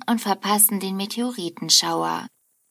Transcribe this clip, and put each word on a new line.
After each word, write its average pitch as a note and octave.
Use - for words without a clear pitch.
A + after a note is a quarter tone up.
und A3+
verpassen G3+
den F#3+
Meteoritenschauer. E3+